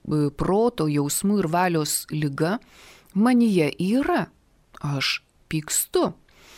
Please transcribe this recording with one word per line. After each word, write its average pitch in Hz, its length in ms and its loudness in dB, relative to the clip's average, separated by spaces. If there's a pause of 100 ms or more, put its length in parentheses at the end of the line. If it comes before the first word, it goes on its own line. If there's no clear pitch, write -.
e, 147 260 0
proto, 190 580 0
jausmų 147 540 0
ir 165 100 -2
valios 170 400 0 (160)
liga 156 500 -2 (540)
manyje 214 640 4
yra. 262 540 0 (500)
Aš 143 400 -4 (300)
pykstu. - 640 -2 (440)